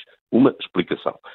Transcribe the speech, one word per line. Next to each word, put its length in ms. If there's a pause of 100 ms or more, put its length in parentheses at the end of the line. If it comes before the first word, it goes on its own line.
(320)
uma 280
explicação. 540 (220)